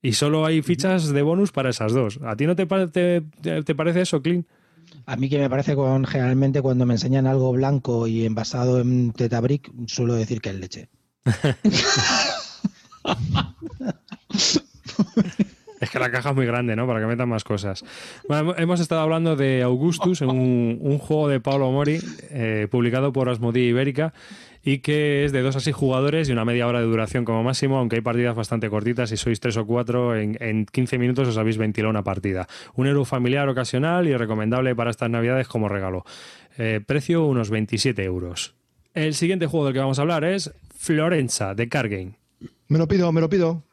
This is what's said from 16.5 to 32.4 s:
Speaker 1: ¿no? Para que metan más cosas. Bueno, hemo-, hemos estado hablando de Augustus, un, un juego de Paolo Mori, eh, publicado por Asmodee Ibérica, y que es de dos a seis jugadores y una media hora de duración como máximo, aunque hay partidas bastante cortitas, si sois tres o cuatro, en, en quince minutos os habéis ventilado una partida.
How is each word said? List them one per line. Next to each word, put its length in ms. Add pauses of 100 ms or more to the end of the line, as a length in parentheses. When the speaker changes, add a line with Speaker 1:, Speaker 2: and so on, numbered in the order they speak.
Speaker 1:
¿no? 120
Para 140
que 40
metan 240
más 140
cosas. 400 (440)
Bueno, 260
hemo-, 40
hemos 220
estado 220
hablando 340
de 260
Augustus, 600
un, 600
un 180
juego 280
de 140
Paolo 300
Mori, 280 (300)
eh, 420
publicado 400
por 180
Asmodee 380
Ibérica, 460 (500)
y 160
que 460
es 80
de 80
dos 160
a 20
seis 160
jugadores 540
y 20
una 140
media 200
hora 140
de 60
duración 400
como 180
máximo, 340
aunque 200
hay 40
partidas 340
bastante 340
cortitas, 400
si 80
sois 240
tres 160
o 100
cuatro, 480
en, 240
en 260
quince 320
minutos 300
os 100
habéis 200
ventilado 340
una 120
partida. 440 (280)